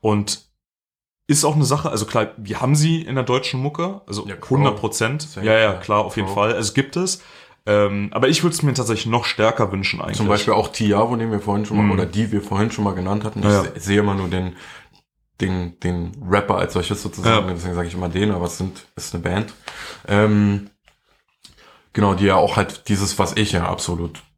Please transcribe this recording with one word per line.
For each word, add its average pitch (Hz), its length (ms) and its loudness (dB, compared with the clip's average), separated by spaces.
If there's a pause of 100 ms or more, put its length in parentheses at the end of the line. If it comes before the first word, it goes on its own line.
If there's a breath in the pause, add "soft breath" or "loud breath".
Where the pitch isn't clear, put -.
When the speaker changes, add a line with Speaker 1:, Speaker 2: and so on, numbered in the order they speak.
Speaker 1:
Und 104 460 0 (800)
ist 147 160 2
auch 143 100 2
eine 147 120 4
Sache, 147 240 0
also 107 160 -2
klar, 110 220 0 (100)
wir 104 240 -8
haben 131 120 4
sie 160 280 4
in 131 120 -8
der 131 100 0
deutschen 127 360 -2
Mucke, 165 460 -4
also 104 200 -8
Speaker 2:
Ja, 101 100 -10
klar. - 140 -10
Speaker 1:
hundert 131 300 4
Prozent. 117 420 -2
Speaker 2:
Safe. 98 240 -8
Speaker 1:
Ja, 110 120 6
ja, 107 160 4
klar, 101 300 0
auf - 120 -6
jeden 101 160 -2
Speaker 2:
Klar. 101 160 2
Speaker 1:
Fall. 113 100 0
Es 107 160 -4
gibt 139 220 0
es. 185 260 -2 (420 loud breath)
Ähm, 104 480 2
aber 127 160 2
ich 165 140 2
würd's 165 220 0
mir 139 100 2
tatsächlich 117 320 -2
noch 117 180 0
stärker 110 460 2
wünschen 98 300 -4
eigentlich. - 160 -6
Speaker 2:
Zum 107 100 0
Beispiel 104 260 2
auch 104 140 2
Tiavo, 110 480 2
den 113 160 -2
wir 104 80 0
vorhin 104 260 -2
schon 107 120 -2
mal, 104 80 4
Speaker 1:
Mhm. 101 80 4
Speaker 2:
oder 92 140 0
die 104 260 -2
wir 101 100 0
vorhin 104 300 -2
schon 110 100 -4
mal 98 140 0
genannt 98 260 -4
hatten. 107 160 -8
Ich 98 60 -4
Speaker 1:
Ja, 104 80 4
ja. 98 100 4
Speaker 2:
se-, - 160 -6
sehe 98 220 2
immer 104 140 2
nur 95 140 -2
den, 92 280 -4 (840 loud breath)
den, 90 380 -2
den 87 320 -2 (180)
Rapper 101 280 2
als 90 160 -2
solches 95 300 -2
sozusagen, 95 440 0
Speaker 1:
Ja. 92 80 -4
Speaker 2:
deswegen 87 220 -6
sage 87 100 -2
ich 85 80 -10
immer 90 140 -4
den, 98 240 0
aber 87 140 -2
es - 120 -8
sind, 95 280 -6 (100)
ist - 180 -10
eine 87 80 -4
Band. 92 320 -2 (540 loud breath)
Ähm, 104 600 2 (1200 loud breath)
genau, 101 220 4
die 92 100 2
ja 95 120 6
auch 92 200 4
halt - 320 -2
dieses, 98 320 0
was - 160 0
ich 107 160 0
ja 87 160 0
absolut 87 540 -6 (160)